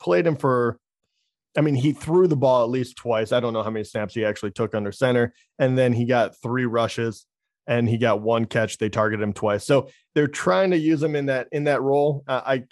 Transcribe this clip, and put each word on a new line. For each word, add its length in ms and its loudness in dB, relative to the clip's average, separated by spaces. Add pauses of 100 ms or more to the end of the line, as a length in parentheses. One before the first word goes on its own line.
played 260 0
him 100 0
for, 420 0 (800)
I 60 2
mean, 140 2
he 160 2
threw 340 2
the 100 2
ball 280 4
at 60 0
least 260 -4
twice. 360 -2
I 80 4
don't 140 -2
know 80 0
how 80 -6
many 140 -4
snaps 300 -6
he 100 -2
actually 280 -2
took 220 -4
under 180 -4
center, 400 0 (260)
and 200 2
then 160 2
he 100 0
got 380 0
three 240 -4
rushes 600 -4 (420)
and 200 0
he 80 0
got 240 0
one 240 0
catch. 340 -2
They 100 -2
targeted 340 0
him 100 -2
twice. 320 -2
So 240 2 (280)
they're 100 4
trying 460 0
to 40 2
use 240 0
him 140 -2
in 120 -4
that, 260 -2
in 120 -4
that 160 0
role. 460 0
Uh, 180 -2
I, 280 -2